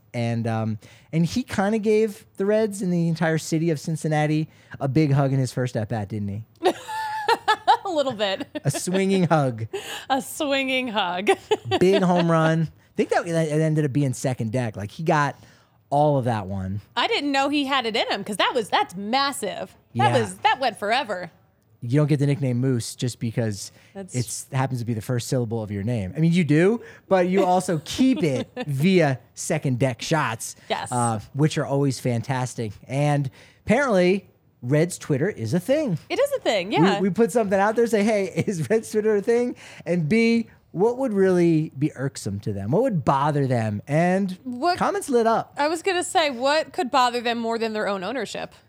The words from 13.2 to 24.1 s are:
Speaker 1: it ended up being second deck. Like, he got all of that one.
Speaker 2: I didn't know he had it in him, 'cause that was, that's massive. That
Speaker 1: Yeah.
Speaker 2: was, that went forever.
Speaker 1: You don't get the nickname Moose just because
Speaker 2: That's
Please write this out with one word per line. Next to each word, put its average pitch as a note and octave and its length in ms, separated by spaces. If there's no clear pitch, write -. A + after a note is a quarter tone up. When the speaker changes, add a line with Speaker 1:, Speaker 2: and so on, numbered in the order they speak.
Speaker 1:
it D#3+ 340
ended D#3 240
up C3 80
being C#3 200
second B2 380
deck. A#2+ 240
Like, G#2 160
he E3 120
got D3+ 320
all D3 280
of A#2+ 80
that G#2+ 220
one. G2 340
Speaker 2:
I C#4+ 100
didn't D#4 240
know C4+ 180
he C#4+ 160
had C4 200
it A3 100
in C#4+ 160
him, G3+ 120
'cause G3+ 140
that G4+ 160
was, A#3 160
that's C4+ 260
massive. G#3 760
That G4 180
Speaker 1:
Yeah. B3+ 60
Speaker 2:
was, F#3+ 200
that G#4 200
went A#3+ 180
forever. G#3 540
Speaker 1:
You B2+ 180
don't D3+ 80
get C#3+ 120
the C#3 80
nickname C3 320
Moose B2+ 360
just - 240
because A2 520
Speaker 2:
That's G3 220